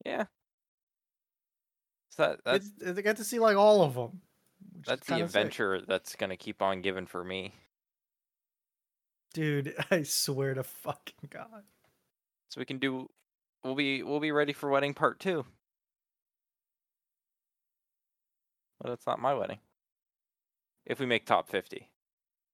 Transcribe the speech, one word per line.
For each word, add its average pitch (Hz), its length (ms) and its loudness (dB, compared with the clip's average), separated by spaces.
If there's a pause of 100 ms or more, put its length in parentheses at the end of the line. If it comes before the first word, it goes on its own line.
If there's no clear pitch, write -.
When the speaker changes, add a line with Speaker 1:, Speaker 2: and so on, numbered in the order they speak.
Speaker 1:
Yeah. 214 200 -4 (1800)
So - 140 0
that, - 200 2
that's 202 280 0 (100)
Speaker 2:
It's, 180 160 -4
I 202 40 -2
got 214 160 2
to 226 60 -8
see, 233 160 -4
like, 220 180 6
all 208 260 10
of 135 140 2
'em, 120 240 -6 (520)
which 165 100 -20
is - 40 -8
Speaker 1:
that's 127 200 -4
the - 60 0
Speaker 2:
kinda - 160 0
sick. 101 60 -6
Speaker 1:
adventure 104 460 0
that's - 340 -4
gonna 95 220 -6
keep - 240 -12
on 98 200 0
giving 92 240 -4
for 90 180 -10
me. 95 300 -8 (1800)
Speaker 2:
Dude, 147 500 -2
<laughs> - 80 -8
I 170 120 4
swear 135 500 -2
to 131 100 -4
fucking - 680 -12
God. 220 340 -18 (840)
Speaker 1:
So 135 120 -12
we 123 40 -6
can 135 120 -8
do, 131 320 -4 (540)
we'll 131 120 -4
be, 139 280 0
we'll 147 160 -2
be 151 120 0
ready 147 220 2
for 143 160 -4
wedding 139 240 2
part - 260 0
two. 170 260 -2 (3250)
But 123 120 -8
it's - 160 -8
not 123 120 0
my 135 140 2
wedding. 107 260 -4 (1300)
If 123 140 -6
we 135 60 -2
make 117 200 0
top 95 220 4
fifty - 420 -6 (640)